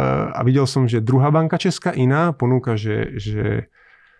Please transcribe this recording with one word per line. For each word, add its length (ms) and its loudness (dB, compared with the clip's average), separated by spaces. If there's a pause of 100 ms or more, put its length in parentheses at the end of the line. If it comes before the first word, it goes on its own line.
(280)
a 140 -6
videl 240 4
som, 180 0
že 160 2
druhá 300 2
banka 260 2
česká 360 -2
iná 420 2
ponúka, 420 0
že, 400 -4
že 560 -4 (480)